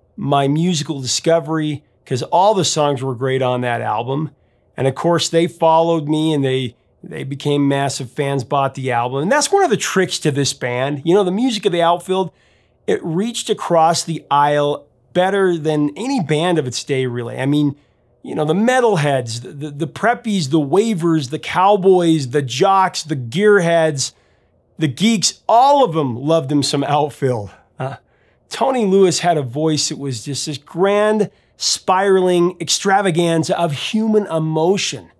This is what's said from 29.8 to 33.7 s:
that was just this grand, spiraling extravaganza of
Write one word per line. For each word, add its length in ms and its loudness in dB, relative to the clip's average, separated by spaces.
that 80 -10
was 260 -8
just 220 -8
this 120 -8
grand, 720 0
spiraling 1040 2
extravaganza 960 0
of 140 -2